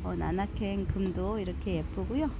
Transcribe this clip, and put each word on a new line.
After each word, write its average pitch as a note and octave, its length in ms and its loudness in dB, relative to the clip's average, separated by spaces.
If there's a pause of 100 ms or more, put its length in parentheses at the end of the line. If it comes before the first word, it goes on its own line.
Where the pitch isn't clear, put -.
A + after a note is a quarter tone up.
어, F3+ 120 -2
나나켄 G3 720 0
금도 F#3+ 520 0
이렇게 F3+ 380 0
예쁘고요. A3 520 0 (100)